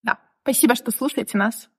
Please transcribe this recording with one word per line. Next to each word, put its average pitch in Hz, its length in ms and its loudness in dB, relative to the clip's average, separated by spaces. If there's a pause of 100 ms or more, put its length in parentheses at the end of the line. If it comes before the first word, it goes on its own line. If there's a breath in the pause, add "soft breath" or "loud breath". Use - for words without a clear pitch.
Да. - 160 -2 (220)
Спасибо, 247 340 2
что - 160 -6
слушаете 254 440 -4
нас. 202 320 -2 (100)